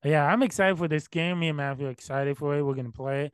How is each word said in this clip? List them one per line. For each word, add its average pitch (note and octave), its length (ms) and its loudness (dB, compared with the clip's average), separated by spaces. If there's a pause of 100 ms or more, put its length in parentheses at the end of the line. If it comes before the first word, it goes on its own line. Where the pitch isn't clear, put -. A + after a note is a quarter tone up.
Yeah, D3 220 4
I'm G3+ 180 4
excited F#3+ 340 2
for E3+ 100 -2
this D3+ 200 0
game. E3+ 320 -2
Me E3 100 0
and D3+ 80 -2
Matthew C#3 300 -4
are C3 40 -4
excited C#3 460 -4
for C#3+ 180 -2
it. D3 80 0
We're C#3 120 0
gonna B2 160 -6
play C3+ 340 -4
it. C#3+ 80 -10